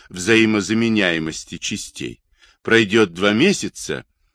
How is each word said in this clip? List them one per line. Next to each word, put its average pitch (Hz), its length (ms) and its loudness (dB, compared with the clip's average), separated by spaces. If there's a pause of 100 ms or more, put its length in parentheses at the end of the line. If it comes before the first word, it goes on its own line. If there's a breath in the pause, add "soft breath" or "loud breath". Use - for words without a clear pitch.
взаимозаменяемости 104 1500 0
частей. - 640 -12 (400 soft breath)
Пройдёт 107 520 2
два 98 180 0
месяца, 107 720 -2 (300)